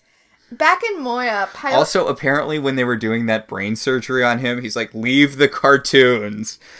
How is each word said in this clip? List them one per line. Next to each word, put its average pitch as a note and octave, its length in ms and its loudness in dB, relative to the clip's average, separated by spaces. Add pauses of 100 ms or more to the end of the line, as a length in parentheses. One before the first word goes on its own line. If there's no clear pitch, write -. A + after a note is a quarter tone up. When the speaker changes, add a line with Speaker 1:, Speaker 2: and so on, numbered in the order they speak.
(520)
Speaker 1:
Back D#4+ 320 2
in G4+ 180 -6
Moya, A#3+ 520 -4
Pilot - 240 -2
Speaker 2:
Also, D#3+ 300 0
apparently, D3 520 -2
when C3+ 160 -2
they C3 80 0
were A#2+ 140 -2
doing A2+ 300 -2
that A2 200 -2
brain G2+ 300 -6
surgery B2+ 460 -2
on A#2+ 160 2
him, B2 220 -4
he's G#2+ 140 -8
like, A2+ 180 -6
"Leave C3+ 440 2
the C#3+ 100 4
cartoons. B2 1120 2 (200)